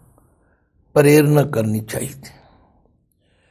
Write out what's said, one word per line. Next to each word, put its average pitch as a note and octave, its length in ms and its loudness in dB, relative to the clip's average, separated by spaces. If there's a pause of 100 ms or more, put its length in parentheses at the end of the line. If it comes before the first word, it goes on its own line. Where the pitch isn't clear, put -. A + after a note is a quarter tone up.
(960)
ਪ੍ਰੇਰਨਾ D3 480 4
ਕਰਨੀ A2 360 -6
ਚਾਹੀਦੀ, - 500 -12 (1200)